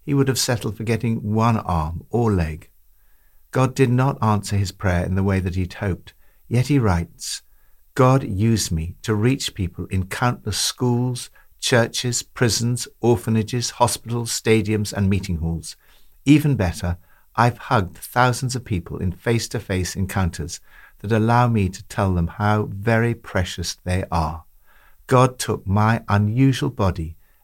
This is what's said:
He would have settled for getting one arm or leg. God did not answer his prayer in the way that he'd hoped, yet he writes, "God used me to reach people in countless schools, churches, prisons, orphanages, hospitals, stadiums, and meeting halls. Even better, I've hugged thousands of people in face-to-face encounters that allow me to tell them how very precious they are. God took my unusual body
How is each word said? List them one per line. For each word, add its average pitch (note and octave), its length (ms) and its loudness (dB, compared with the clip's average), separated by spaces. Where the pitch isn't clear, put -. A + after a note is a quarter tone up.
He C#3+ 120 -2
would C#3 120 4
have B2 100 0
settled A#2 400 -2
for A2+ 60 -10
getting A2+ 400 -2
one A2 260 2
arm E2 520 -2
or A2+ 220 2
leg. D#2+ 380 -2
God B2+ 200 0
did C3+ 160 2
not C3 320 0
answer G#2 360 2
his G2 160 0
prayer F2 340 0
in F2+ 80 -2
the F#2+ 80 0
way F#2+ 160 2
that F2+ 160 -2
he'd F#2 200 -4
hoped, - 380 -6
yet B2+ 180 0
he C#3+ 140 2
writes, F2 600 -2
"God C3 300 4
used G#2+ 480 0
me E2 300 -4
to A2 120 0
reach B2 400 0
people F2+ 320 -6
in F#2+ 220 -4
countless - 500 -2
schools, B2 720 -2
churches, A#2 640 0
prisons, A#2+ 640 -2
orphanages, A#2 800 0
hospitals, A#2 540 -2
stadiums, G#2+ 600 2
and G2+ 160 0
meeting F#2 280 0
halls. D#2+ 400 -4
Even C#3+ 320 6
better, F2 420 -2
I've A#2+ 220 2
hugged G2+ 380 -2
thousands B2 600 0
of - 80 -6
people - 340 -6
in F2 140 -2
face-to-face G#2 840 -2
encounters F2+ 640 -2
that G2+ 140 -4
allow A#2 340 4
me G#2+ 220 2
to - 160 -8
tell F#2+ 280 -2
them E2+ 140 0
how G#2 460 0
very A2+ 420 0
precious - 680 -4
they F#2 260 -2
are. D#2+ 320 -2
God B2+ 300 4
took - 300 -4
my G#2+ 400 2
unusual A#2+ 600 2
body F2+ 480 -2